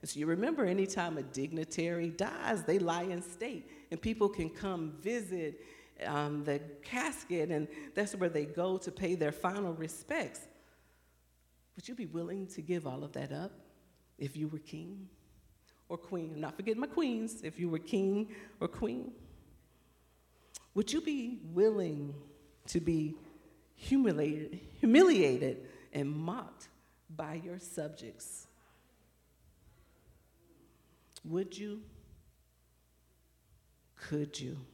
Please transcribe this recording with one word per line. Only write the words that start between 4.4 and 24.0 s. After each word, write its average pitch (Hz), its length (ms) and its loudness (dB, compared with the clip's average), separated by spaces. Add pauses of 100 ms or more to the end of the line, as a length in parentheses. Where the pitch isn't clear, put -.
come 170 520 -4
visit, 185 640 -4 (400)
um, 147 400 0
the 143 160 0 (220)
casket, 175 720 -2
and 151 160 0 (260)
that's 202 220 -2
where 185 140 2
they 151 160 0
go 180 340 0
to 180 120 -6
pay 180 220 0
their 156 180 2
final 190 420 -2
respects. 160 760 -6 (1300)
Would - 120 -16
you 254 60 -8
be 233 140 -6
willing 170 400 -4
to 185 160 -10
give 165 240 0
all 135 160 -4
of 147 80 -8
that 139 200 -6
up 160 200 -6 (680)
if 139 180 -6
you 151 120 -2
were 151 120 -6
king 180 500 -12 (800)
or 170 80 -6
queen? 165 380 -6
I'm 147 40 -8
not 160 160 -6
forgetting 214 240 0
my 285 80 -2
queens, - 560 0
if 160 160 -8
you 175 80 2
were 160 120 2
king 196 500 2 (320)
or 175 80 0
queen. 247 420 -4 (1600)
Would 214 180 2
you 320 80 2
be 254 380 -2 (120)
willing 170 640 4 (540)
to 175 120 2
be 156 360 2 (600)
humiliated, 156 840 2 (200)